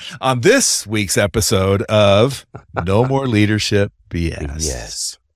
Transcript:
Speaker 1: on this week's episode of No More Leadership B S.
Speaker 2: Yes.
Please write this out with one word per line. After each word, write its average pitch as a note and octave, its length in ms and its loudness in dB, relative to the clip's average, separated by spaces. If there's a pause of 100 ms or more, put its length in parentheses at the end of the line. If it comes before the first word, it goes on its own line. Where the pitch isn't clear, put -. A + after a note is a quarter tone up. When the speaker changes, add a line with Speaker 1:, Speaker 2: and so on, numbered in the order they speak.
(200)
Speaker 1:
on B2+ 220 0
this A#3 440 2
week's G#2 320 -2
episode G2 680 2
of G#2+ 600 2 (400)
No G2+ 200 2
More C3+ 220 -2
Leadership G#2 680 0 (160)
B E2+ 240 -4
S. D#2 340 -8
Speaker 2:
Yes. - 500 -10 (180)